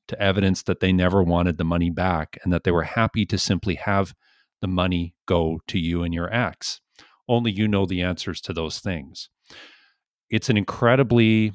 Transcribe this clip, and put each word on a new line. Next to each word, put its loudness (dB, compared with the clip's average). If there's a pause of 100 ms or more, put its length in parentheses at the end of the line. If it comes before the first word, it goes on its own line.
to -8
evidence 2
that -2
they 4
never 4
wanted 2
the -2
money 0
back -2
and -2
that 0
they 2
were 2
happy -2
to -2
simply -2
have -2 (480)
the -2
money -2 (120)
go 0
to -4
you -2
and -4
your -6
ex? -6 (480)
Only 2
you 0
know 2
the -2
answers -6
to -8
those -6
things. -10 (1040)
It's -2
an 4
incredibly 2